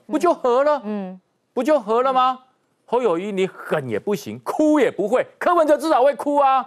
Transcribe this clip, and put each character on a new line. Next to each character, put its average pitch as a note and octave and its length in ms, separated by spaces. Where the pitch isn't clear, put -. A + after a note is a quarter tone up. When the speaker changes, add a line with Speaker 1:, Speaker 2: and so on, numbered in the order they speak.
Speaker 1:
不 B3 100
就 E4 160
合 B3+ 300
了？ D4 200
Speaker 2:
嗯。 G3 380
Speaker 1:
不 B3+ 80
就 C#4+ 180
合 A3 220
了 C4+ 100
吗？ B3+ 280
侯 A#3+ 160
友 F3+ 160
宜， G3+ 140
你 F#3+ 160
狠 D#3 400
也 G#2+ 100
不 G#3 160
行， - 260
哭 D4+ 400
也 G3+ 120
不 G3+ 160
会。 A#3+ 180
柯 F4 160
文 D#4+ 100
哲 D4 120
至 D#4+ 120
少 E4 140
会 C#4+ 120
哭 C#4+ 200
啊。 C4+ 320